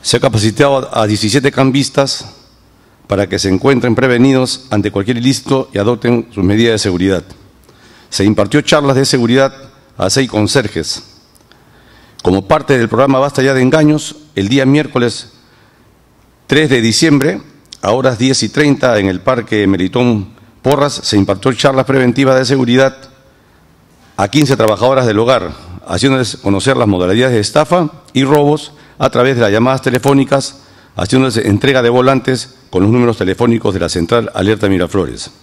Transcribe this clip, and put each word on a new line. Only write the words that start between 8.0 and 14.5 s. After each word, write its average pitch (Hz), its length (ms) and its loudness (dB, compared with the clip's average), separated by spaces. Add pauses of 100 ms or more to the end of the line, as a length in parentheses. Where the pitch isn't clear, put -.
Se - 160 -2
impartió 104 380 0
charlas 139 340 0
de 135 80 2
seguridad 131 480 0 (460)
a 92 100 -2
seis 127 220 -2
conserjes. 104 720 -2 (1200)
Como 95 260 0
parte 151 300 0
del 117 100 0
programa 131 300 2
Basta 139 240 -2
Ya 135 100 2
de 131 80 0
Engaños, 151 560 2 (180)
el 98 140 -2
día 135 160 2